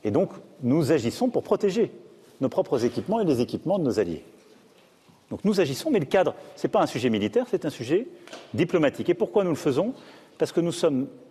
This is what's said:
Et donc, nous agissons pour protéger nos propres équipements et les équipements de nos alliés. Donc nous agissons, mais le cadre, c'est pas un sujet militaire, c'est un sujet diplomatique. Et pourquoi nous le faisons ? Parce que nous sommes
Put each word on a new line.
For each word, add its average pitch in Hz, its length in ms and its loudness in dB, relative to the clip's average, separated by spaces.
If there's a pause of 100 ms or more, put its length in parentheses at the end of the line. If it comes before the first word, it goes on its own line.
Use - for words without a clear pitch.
Et 107 60 0
donc, 165 220 2 (320)
nous 139 280 2
agissons 156 380 2
pour - 140 -2
protéger 202 480 0 (500)
nos 131 80 0
propres 139 340 0
équipements 170 360 -2
et 208 60 0
les 127 160 2
équipements 160 360 -2
de 170 60 0
nos 107 160 2
alliés. 85 260 -4 (1040)
Donc - 140 -10
nous 202 160 2
agissons, 156 320 0
mais 220 80 2
le 139 60 -2
cadre, 170 280 2 (220)
c'est 147 140 -4
pas 208 120 2
un 151 60 2
sujet 123 220 -2
militaire, 123 420 0
c'est 180 140 -4
un 151 40 -2
sujet 156 380 -2 (460)
diplomatique. 156 560 0
Et 170 40 2
pourquoi 196 300 0
nous 180 80 0
le 143 40 0
faisons ? 160 380 0 (440)
Parce 156 140 -2
que 170 100 0
nous 170 100 -2
sommes 143 360 0 (240)